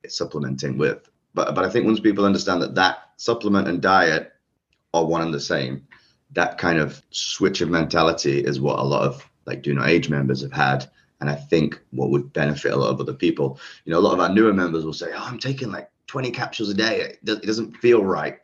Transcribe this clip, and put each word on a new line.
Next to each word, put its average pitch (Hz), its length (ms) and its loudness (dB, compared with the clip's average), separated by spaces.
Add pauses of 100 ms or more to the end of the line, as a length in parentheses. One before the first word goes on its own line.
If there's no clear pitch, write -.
it's - 120 -12
supplementing 69 600 -6
with, 73 320 -2 (240)
but, - 220 0
but 92 80 2
I 95 40 0
think 120 180 0
once 110 120 4
people 101 260 2
understand 92 380 2
that 67 140 -4
that 92 220 2 (180)
supplement 104 500 0
and 90 160 -2
diet 90 500 4 (640)
are 82 100 4
one 82 180 0
and 82 120 -2
the 69 60 -4
same, 67 440 -4 (500)
that - 240 0
kind 85 200 2
of 71 320 -2
switch - 500 -2
of 82 80 0
mentality 80 720 2
is 69 220 -2
what 69 180 -2
a 67 60 -2
lot 69 180 0
of, 67 260 -4 (160)
like, - 180 -8
Do 71 120 -2
Not 65 140 0
Age 82 200 4
members 67 340 0
have 67 100 -10
had. 67 340 0 (340)
And 71 100 -4
I 71 40 -2
think - 460 -2 (100)
what 65 200 -4
would 69 220 -2
benefit 73 400 -2
a - 40 0
lot 67 140 2
of 65 100 -2
other 69 140 -6
people, 69 440 0 (260)
you 80 80 -6
know, 82 60 4
a - 80 6
lot - 80 4
of 90 60 0
our 90 80 2
newer 107 240 6
members 85 320 0
will 78 80 -6
say, 82 220 -8
"Oh, - 120 -10
I'm 120 120 -10
taking, 131 340 -6
like, 85 180 -12 (160)
twenty 127 240 -6
capsules 110 380 -6
a 101 60 -2
day." 107 260 0
It - 240 -10
do-, 110 80 -2 (100)
it - 40 -8
doesn't 110 320 -4
feel 117 260 6
right 78 400 -2